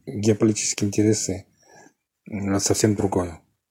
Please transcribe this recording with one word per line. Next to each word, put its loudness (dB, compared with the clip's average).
геополитические 0
интересы, 0
м, -2
совсем 2
другое. -2